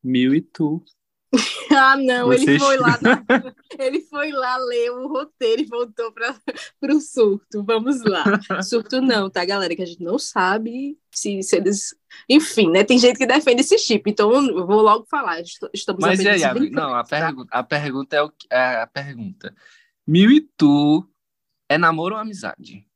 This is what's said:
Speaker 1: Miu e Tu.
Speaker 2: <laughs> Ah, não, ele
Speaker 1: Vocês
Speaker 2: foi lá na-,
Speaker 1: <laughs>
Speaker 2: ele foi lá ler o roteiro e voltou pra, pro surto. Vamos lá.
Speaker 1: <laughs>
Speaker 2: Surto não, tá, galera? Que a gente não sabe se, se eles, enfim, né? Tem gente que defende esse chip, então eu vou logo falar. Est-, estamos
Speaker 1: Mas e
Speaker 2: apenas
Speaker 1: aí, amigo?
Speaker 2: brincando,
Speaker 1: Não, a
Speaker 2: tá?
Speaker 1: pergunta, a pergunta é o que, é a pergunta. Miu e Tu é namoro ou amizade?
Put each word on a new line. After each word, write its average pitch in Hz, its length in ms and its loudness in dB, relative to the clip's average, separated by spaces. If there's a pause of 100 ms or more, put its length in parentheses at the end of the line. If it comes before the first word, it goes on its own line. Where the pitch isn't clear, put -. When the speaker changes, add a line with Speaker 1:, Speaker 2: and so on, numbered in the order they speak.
Speaker 1:
Miu 127 320 2
e 160 60 2
Tu. 160 420 -6 (500)
Speaker 2:
<laughs> - 460 -4
Ah, 269 180 6
não, 254 360 0
ele 254 140 2
Speaker 1:
Vocês 285 160 4
Speaker 2:
foi 277 140 2
lá 254 260 2
na-, 247 260 4
Speaker 1:
<laughs> - 500 -4
Speaker 2:
ele 269 240 -4
foi 294 280 -8
lá 254 260 -4
ler 240 360 -2
o 254 160 -10
roteiro 262 540 -4
e 247 40 -4
voltou 233 460 -8
pra, 240 220 -8 (460)
pro 285 200 0
surto. 208 640 -2
Vamos 233 400 -2
lá. 190 280 0 (140)
Speaker 1:
<laughs> 190 120 -6
Speaker 2:
Surto 226 420 -4
não, 226 280 0
tá, 185 160 -4
galera? 185 320 -4
Que 190 60 -8
a 180 40 -6
gente 170 160 -16
não 180 160 -4
sabe 226 800 -4 (140)
se, 196 300 -6
se 190 140 0
eles, 196 380 -2 (340)
enfim, 247 420 4
né? 190 140 4
Tem 247 140 4
gente 247 200 4
que 254 80 0
defende 254 360 2
esse 381 160 4
chip, 208 300 -2
então 208 240 2
eu 233 340 0
vou 208 140 4
logo 220 300 4
falar. 196 300 -4
Est-, - 180 -16 (160)
estamos 190 260 -6
Speaker 1:
Mas 190 220 2
e 196 60 2
Speaker 2:
apenas - 0 -
Speaker 1:
aí, 190 160 2
amigo? 247 300 -2
Speaker 2:
brincando, 147 140 -2
Speaker 1:
Não, 131 60 -4
a 120 100 -2
Speaker 2:
tá? - 40 -12
Speaker 1:
pergunta, 147 440 -6
a 120 120 -2
pergunta 143 520 -6
é 147 60 2
o 147 80 -4
que, - 200 -20
é 127 320 0
a 117 40 -6
pergunta. 120 680 -14 (520)
Miu 185 240 6
e 294 100 8 (160)
Tu 147 500 4 (640)
é 151 100 2
namoro 165 380 0
ou 214 40 -8
amizade? 196 760 -14